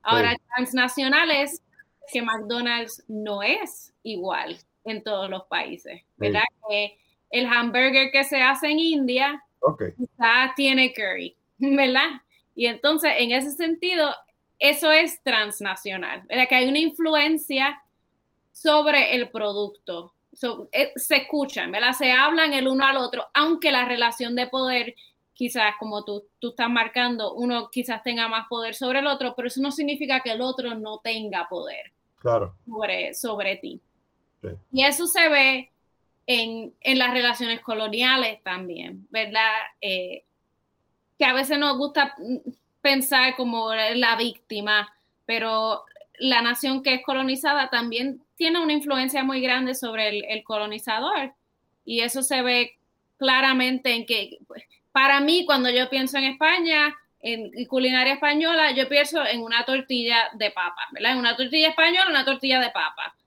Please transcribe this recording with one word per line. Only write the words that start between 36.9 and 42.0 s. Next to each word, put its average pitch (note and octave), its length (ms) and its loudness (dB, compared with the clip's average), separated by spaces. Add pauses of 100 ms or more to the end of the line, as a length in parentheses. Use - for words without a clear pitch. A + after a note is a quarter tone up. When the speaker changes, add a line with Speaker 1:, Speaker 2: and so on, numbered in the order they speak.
Speaker 1:
las B3 120 2
relaciones A#3+ 500 0
coloniales A3+ 840 -2
también, F#3 680 -10
¿verdad? A3 420 0 (300)
Eh, F#3 420 -6 (920)
que C#4+ 80 2
a B3+ 80 4
veces C4+ 240 0
nos C#4+ 200 0
gusta, C#4+ 400 0